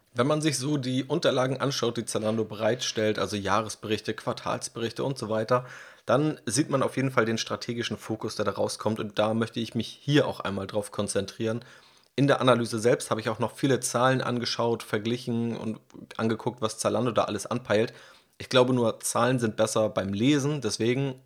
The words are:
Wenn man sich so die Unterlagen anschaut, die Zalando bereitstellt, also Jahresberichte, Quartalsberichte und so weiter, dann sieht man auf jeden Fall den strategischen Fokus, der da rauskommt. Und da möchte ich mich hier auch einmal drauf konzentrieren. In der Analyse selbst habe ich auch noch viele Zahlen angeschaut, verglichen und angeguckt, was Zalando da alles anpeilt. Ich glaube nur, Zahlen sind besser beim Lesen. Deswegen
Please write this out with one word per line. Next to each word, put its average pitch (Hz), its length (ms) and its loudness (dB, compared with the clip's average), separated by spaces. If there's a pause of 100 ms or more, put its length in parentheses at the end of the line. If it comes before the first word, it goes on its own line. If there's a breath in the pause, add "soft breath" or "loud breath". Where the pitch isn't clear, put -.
(120)
Wenn 120 140 2
man 151 160 2
sich 143 160 0
so 147 180 -2
die 127 280 -2
Unterlagen 135 560 0
anschaut, 120 360 0
die 113 80 -4
Zalando 110 400 0
bereitstellt, 107 760 0
also 98 180 -2
Jahresberichte, 104 760 -2
Quartalsberichte - 920 -4
und 135 140 -2
so 107 100 -6
weiter, 117 380 0 (380 loud breath)
dann 147 420 2
sieht 135 240 0
man 135 140 2
auf - 120 -2
jeden 131 140 0
Fall 123 140 2
den 113 140 0
strategischen 117 580 -6
Fokus, - 400 -6
der 104 80 -2
da 101 80 0
rauskommt. 107 480 -2
Und 107 180 -4
da 107 160 2
möchte 113 240 -2
ich 117 160 -6
mich 113 140 -2
hier - 400 2
auch 117 100 -8
einmal 98 300 -4
drauf 107 240 -6
konzentrieren. 107 720 -2 (500 loud breath)
In 135 140 4
der 131 120 4
Analyse 120 380 4
selbst 117 320 2
habe 113 100 0
ich 117 80 -2
auch 110 120 -4
noch 113 160 -2
viele 131 240 2
Zahlen 127 400 2
angeschaut, 117 640 -2
verglichen 117 720 -2
und 110 240 -6 (360)
angeguckt, 113 460 -2
was - 160 -2
Zalando 110 320 2
da 104 140 4
alles 104 220 -4
anpeilt. 110 460 0 (460 loud breath)
Ich - 100 -14
glaube 127 240 6
nur, 117 280 2
Zahlen 120 400 2
sind 110 160 0
besser 110 320 2
beim 98 240 -2
Lesen. 139 480 2
Deswegen 123 640 0